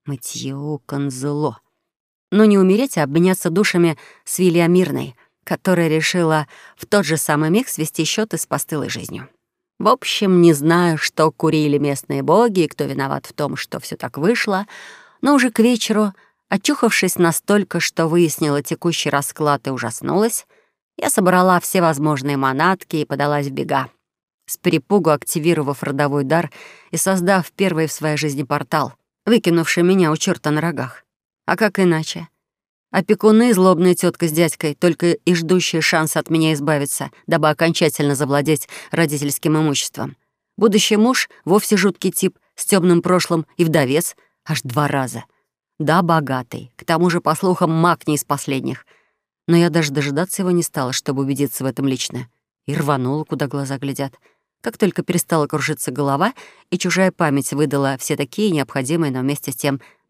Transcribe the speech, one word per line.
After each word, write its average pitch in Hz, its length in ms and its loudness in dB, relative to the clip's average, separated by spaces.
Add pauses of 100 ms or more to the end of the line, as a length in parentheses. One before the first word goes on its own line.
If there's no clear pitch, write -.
Мытье 139 800 -10
конзло. 139 720 -4 (760)
Но 214 140 6
не 208 140 6
умереть, 190 400 2
а 151 40 2
обменяться 170 460 2
душами 170 480 2 (260)
с - 140 -10
Вильямирной, 170 800 2 (280)
которая 170 440 0
решила 156 600 0 (280)
в - 100 -20
тот 202 200 2
же 156 120 -2
самый 156 320 0
миг 220 180 2
свести - 380 -4
счеты 214 320 -4
с - 80 -6
постылой - 440 -6
жизнью. - 380 -10 (520)
В 190 80 0
общем, 196 540 2
не 170 120 8
знаю, 165 440 2
что 156 340 0
курили 151 460 0
местные 139 460 -4
боги 185 380 2
и 151 60 2
кто - 180 -6
виноват 139 400 -6
в - 80 -20
том, 147 220 -6
что - 240 -10
все - 180 -12
так - 200 -10
вышло, 190 480 -2 (560)
но 285 140 2
уже 247 160 2
к - 80 -4
вечеру, 220 540 2 (360)
очухавшись 202 680 0
настолько, 175 600 0
что 165 280 -2
выяснила 151 540 2
текущий 160 480 -4
расклад 143 580 -2
и 135 40 -4
ужаснулась, 135 760 -2 (520)
я - 120 -4
собрала 185 500 4
все - 220 -2
возможные 151 560 0
манатки 151 600 -2
и 147 80 -2
подалась 143 420 -2
в 139 40 -8
бега, 135 380 -4 (560)
с - 120 -12
перепугу 165 520 0
активировав 151 720 -2
родовой 143 400 -2
дар 156 280 0 (400)
и 165 60 -4
создав 185 540 0
первый 160 360 0
в - 40 -6
своей 151 260 -4
жизни 143 260 -4
портал, 143 500 -4 (320)
выкинувший 175 580 2
меня 180 280 4
у 156 60 -2
черта 160 340 -2
на 151 100 -2
рогах. 139 420 -6 (420)
А 165 120 0
как 208 220 0
иначе? 165 480 0 (640)
Опекуны, 214 600 4
злобная 180 400 4
тетка 170 320 0
с 156 40 -2
дядькой, 156 440 0
только 175 380 2
и - 200 0
ждущие 165 480 0
шанса 156 380 0
от - 100 -6
меня 160 240 2
избавиться, 143 560 -2 (160)
дабы 151 240 2
окончательно 156 640 0
завладеть 143 560 0 (220)
родительским 151 640 0
имуществом. 139 580 -4 (420)
Будущий 202 380 2
муж — 233 320 2 (160)
вовсе 202 320 2
жуткий 190 360 0
тип, - 260 -4 (160)
с - 140 -10
темным 175 340 4
прошлым 175 460 0 (100)
и 170 80 2
вдовец — 151 500 0 (300)
аж 147 160 -6
два 139 260 -2
раза. 123 360 -4 (560)
Да, 156 240 2
богатый, 131 720 -2
к - 100 -20
тому 170 240 2
же, 170 100 0
по 156 140 0
слухам, 180 380 0
маг 165 340 2
не 151 80 0
из 147 120 -4
последних. 135 600 -6 (640)
Но 170 100 4
я 170 140 4
даже 151 200 0
дожидаться 147 520 -4
его 180 80 -2
не 175 100 0
стала, 131 320 -4
чтобы 139 300 -4
убедиться 135 400 -4
в 135 40 -2
этом 135 200 -4
лично. 127 420 -6 (380)
И 139 80 -4
рванула, 143 480 -2
куда 147 240 -6
глаза 135 320 -6
глядят. 139 340 -6 (480)
Как - 160 -8
только 180 240 0
перестала 160 460 0
кружиться 143 420 -4
голова, 143 460 -2 (340)
и - 80 -4
чужая 180 340 0
память 139 420 -2
выдала 139 440 0
все - 180 -4
такие 190 360 -2
необходимые, 143 600 -2
но 127 100 -4
вместе 143 300 -4
с - 40 -8
тем 139 260 -2 (280)